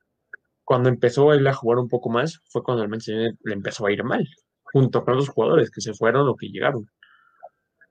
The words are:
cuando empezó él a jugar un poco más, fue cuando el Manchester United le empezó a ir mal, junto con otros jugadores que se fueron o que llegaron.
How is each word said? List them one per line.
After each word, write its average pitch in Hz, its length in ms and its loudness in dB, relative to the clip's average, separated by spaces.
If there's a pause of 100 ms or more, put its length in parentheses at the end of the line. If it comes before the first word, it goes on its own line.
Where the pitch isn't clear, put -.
(640)
cuando 127 240 2
empezó 127 440 4
él 139 140 4
a 123 80 0
jugar 120 240 0
un 120 100 -2
poco 120 220 -2
más, 131 380 -2
fue 120 140 -4
cuando 120 200 -2
el 107 60 -4
Manchester 110 280 -8
United 113 280 -4
le 107 100 -6
empezó 101 320 -6
a 101 60 2
ir 101 120 -2
mal, 165 220 -2 (380)
junto 127 400 2
con 123 100 0
otros 135 140 0
jugadores 113 420 2
que 101 120 -12
se 107 100 -8
fueron 117 360 2
o 110 60 0
que - 140 -12
llegaron. 113 420 -4 (1000)